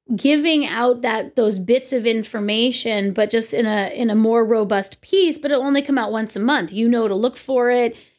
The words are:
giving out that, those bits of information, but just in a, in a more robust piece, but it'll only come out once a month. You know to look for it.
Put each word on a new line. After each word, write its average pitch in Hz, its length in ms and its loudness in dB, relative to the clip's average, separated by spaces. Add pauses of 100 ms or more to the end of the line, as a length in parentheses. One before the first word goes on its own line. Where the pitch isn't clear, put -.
(160)
giving 294 520 2
out 240 340 0
that, 220 340 -4
those 220 220 2
bits 233 360 0
of 233 120 -2
information, 220 1080 -2
but 214 180 0
just 226 220 -2
in 233 120 0
a, 208 280 0
in 233 160 -2
a 208 60 0
more 226 300 4
robust 208 560 -2
piece, 370 360 2
but 285 140 -6
it'll 262 140 2
only 277 160 2
come 277 160 -2
out 214 140 -2
once 220 240 -4
a 247 40 -4
month. 226 320 0
You 220 160 0
know 233 200 2
to 196 80 0
look 240 220 -2
for 247 340 0
it. 240 240 0 (240)